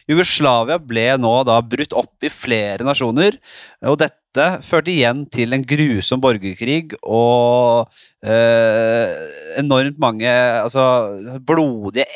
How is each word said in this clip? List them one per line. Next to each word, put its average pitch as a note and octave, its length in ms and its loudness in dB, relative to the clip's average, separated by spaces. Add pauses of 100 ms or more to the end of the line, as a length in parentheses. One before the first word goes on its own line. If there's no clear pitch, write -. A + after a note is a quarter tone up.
Jugoslavia D3 720 2
ble B2 400 0
nå B2 260 2
da A#2 160 4
brutt A#2+ 320 -4
opp - 300 -4
i C#3+ 60 -2
flere G#2 500 -4
nasjoner, C3+ 580 0 (480)
og C#3+ 140 0
dette D#3 680 -2
førte D#3+ 240 0
igjen C#3 420 0
til A#2+ 220 -2
en C3+ 100 0
grusom C3 580 0
borgerkrig B2 720 -2 (100)
og, A#2+ 840 2 (360)
eh, A2+ 880 2 (440)
enormt C#3+ 400 0
mange, A#2 280 0
altså, B2 1160 0
blodige B2 600 -2 (120)